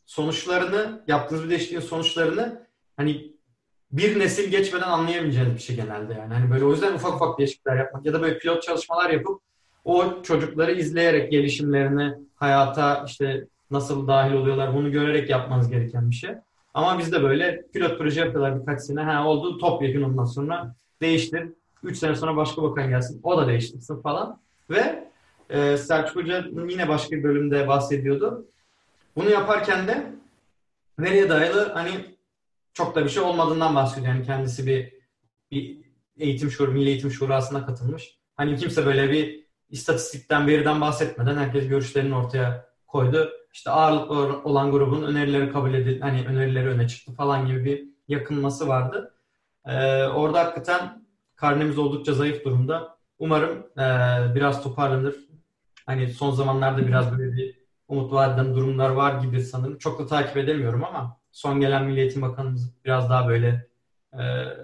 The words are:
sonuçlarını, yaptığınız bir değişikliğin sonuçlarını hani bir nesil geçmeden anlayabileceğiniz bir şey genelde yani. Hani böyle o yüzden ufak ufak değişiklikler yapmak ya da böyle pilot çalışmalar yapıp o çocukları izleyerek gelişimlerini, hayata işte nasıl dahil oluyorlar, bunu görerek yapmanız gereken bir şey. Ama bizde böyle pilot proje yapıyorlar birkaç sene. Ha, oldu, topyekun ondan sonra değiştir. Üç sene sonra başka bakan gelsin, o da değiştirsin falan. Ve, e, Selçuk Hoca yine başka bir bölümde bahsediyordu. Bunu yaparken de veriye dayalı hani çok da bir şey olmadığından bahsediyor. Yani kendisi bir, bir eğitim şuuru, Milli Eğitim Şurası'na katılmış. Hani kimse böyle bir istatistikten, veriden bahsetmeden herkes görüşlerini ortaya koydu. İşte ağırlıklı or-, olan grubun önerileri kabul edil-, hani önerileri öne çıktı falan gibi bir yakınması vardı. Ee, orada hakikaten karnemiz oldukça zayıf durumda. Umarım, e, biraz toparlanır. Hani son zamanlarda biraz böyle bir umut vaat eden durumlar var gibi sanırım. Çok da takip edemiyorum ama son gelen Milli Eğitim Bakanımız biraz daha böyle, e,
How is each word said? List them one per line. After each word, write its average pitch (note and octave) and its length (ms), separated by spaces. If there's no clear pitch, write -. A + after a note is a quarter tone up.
sonuçlarını, F3+ 1000
yaptığınız D3+ 380
bir E3 60
değişikliğin E3+ 300
sonuçlarını E3 840
hani D3 400
bir G#3 280
nesil G3 320
geçmeden F#3 380
anlayabileceğiniz E3 640
bir - 60
şey A#2 160
genelde A2 380
yani. A2 200
Hani B2 160
böyle C3+ 140
o C#3+ 80
yüzden F#3 220
ufak D#3+ 200
ufak C#3+ 240
değişiklikler C#3 380
yapmak C#3 300
ya D3+ 60
da D#3+ 100
böyle D#3+ 160
pilot E3+ 240
çalışmalar E3+ 480
yapıp - 320
o F3+ 380
çocukları D#3+ 500
izleyerek D#3+ 580
gelişimlerini, C#3+ 840
hayata C#3+ 720
işte C3+ 380
nasıl C#3 380
dahil C3+ 240
oluyorlar, C3+ 420
bunu C#3+ 180
görerek D3 380
yapmanız B2 400
gereken A#2+ 400
bir - 40
şey. F#3+ 160
Ama F3 240
bizde E3 240
böyle D3+ 500
pilot E3+ 260
proje D3+ 220
yapıyorlar C#3 400
birkaç C#3+ 220
sene. C#3+ 180
Ha, D3+ 260
oldu, D#3 320
topyekun C#3+ 440
ondan C3 220
sonra C#3+ 500
değiştir. E3 480
Üç F#3 160
sene D#3 160
sonra D#3+ 220
başka D3+ 260
bakan C#3 260
gelsin, B2+ 340
o F3+ 160
da C#3+ 100
değiştirsin - 540
falan. F#3 380
Ve, A#3+ 380
e, C#3+ 260
Selçuk D#3+ 400
Hoca F3 300
yine F3+ 200
başka D#3 280
bir C#3+ 60
bölümde C#3+ 460
bahsediyordu. C#3 800
Bunu G3 140
yaparken G3 580
de C#4+ 240
veriye F#3+ 300
dayalı E3+ 440
hani F3 220
çok - 200
da D#3 100
bir C#3 60
şey G3 120
olmadığından D#3+ 520
bahsediyor. B2+ 400
Yani B2+ 120
kendisi C3+ 400
bir, C3 260
bir - 280
eğitim C#3+ 320
şuuru, C3+ 220
Milli C#3 160
Eğitim C#3 220
Şurası'na C3+ 560
katılmış. B2 520
Hani C#3+ 200
kimse D3+ 300
böyle C#3 260
bir D3+ 320
istatistikten, D3 760
veriden D3+ 340
bahsetmeden D3 560
herkes C3+ 320
görüşlerini C3+ 460
ortaya B2 520
koydu. D3 440
İşte - 180
ağırlıklı D3+ 440
or-, C#3 280
olan C#3 280
grubun C#3 320
önerileri C#3+ 500
kabul C3 220
edil-, C3 260
hani C3 260
önerileri C3 420
öne A#2+ 200
çıktı - 240
falan C#3 340
gibi B2+ 180
bir C#3+ 200
yakınması C#3+ 600
vardı. B2+ 460
Ee, C3+ 380
orada D3+ 400
hakikaten - 600
karnemiz D3 420
oldukça C#3+ 360
zayıf D3 300
durumda. C3 540
Umarım, D#3+ 400
e, - 260
biraz C#3 280
toparlanır. C3+ 520
Hani C3 220
son C#3 220
zamanlarda C3+ 560
biraz B2 320
böyle B2+ 180
bir - 240
umut C3+ 240
vaat C3+ 220
eden C3 200
durumlar C3 360
var C#3 300
gibi B2+ 220
sanırım. C3 360
Çok - 200
da D3+ 80
takip C#3+ 300
edemiyorum C#3 480
ama C3+ 360
son C#3 280
gelen C#3 240
Milli C3+ 160
Eğitim C3 220
Bakanımız C3 520
biraz B2+ 260
daha B2 180
böyle, A#2+ 380
e, B2 80